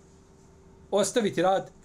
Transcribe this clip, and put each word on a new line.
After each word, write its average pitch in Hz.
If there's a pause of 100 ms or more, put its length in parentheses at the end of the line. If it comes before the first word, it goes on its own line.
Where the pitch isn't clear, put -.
(920)
Ostaviti 196
rad 185 (140)